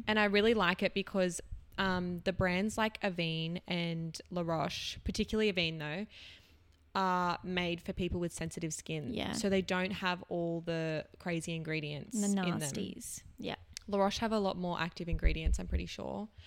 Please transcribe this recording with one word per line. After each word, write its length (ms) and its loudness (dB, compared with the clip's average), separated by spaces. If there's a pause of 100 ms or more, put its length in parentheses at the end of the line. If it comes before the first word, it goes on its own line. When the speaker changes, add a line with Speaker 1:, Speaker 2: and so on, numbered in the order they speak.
Speaker 1:
And 120 4
I 60 6
really 280 6
like 300 4
it 100 2
because, 460 0 (380)
um, 440 0
the 120 0
brands 440 2
like 240 0
Avène 680 -2
and 520 -2 (120)
La 100 -2
Roche, 640 -2
particularly 480 2
Avène 280 0
though, 280 -4 (880)
are 480 4
made 380 0
for 120 -6
people 260 0
with 120 0
sensitive 420 -4
skin. 400 -6
Speaker 2:
Yeah. 200 -2
Speaker 1:
So 160 0
they 120 6
don't 300 2
have 380 -2
all 320 0
the 440 -2 (140)
crazy 360 -4
ingredients 640 -4
Speaker 2:
The 80 4
Speaker 1:
in 80 4
them. 240 2
Speaker 2:
nasties. 640 -6 (160)
Yeah. 160 -6 (320)
Speaker 1:
La 120 0
Roche 200 2
have 120 0
a 80 2
lot 180 0
more 220 -2
active 300 -4
ingredients, 500 4
I'm 80 -4
pretty 200 0
sure. 420 -6 (180)